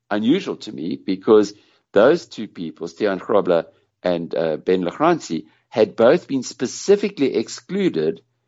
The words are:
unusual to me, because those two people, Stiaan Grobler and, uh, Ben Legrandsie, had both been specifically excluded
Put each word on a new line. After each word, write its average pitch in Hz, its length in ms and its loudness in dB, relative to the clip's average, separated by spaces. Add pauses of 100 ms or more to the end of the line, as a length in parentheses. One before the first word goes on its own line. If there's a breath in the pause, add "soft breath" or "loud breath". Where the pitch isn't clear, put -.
unusual 117 480 0
to - 160 -14
me, 87 240 -6
because 101 560 2 (400 soft breath)
those 143 320 4
two - 240 -12
people, 82 380 -10
Stiaan 95 320 -4
Grobler 87 480 0 (360 soft breath)
and, 85 320 -4
uh, 80 220 -2
Ben 92 260 0
Legrandsie, 131 640 -2 (240 soft breath)
had 107 260 0
both 135 320 4
been 131 160 -4
specifically 185 920 -2
excluded 113 880 -4 (260)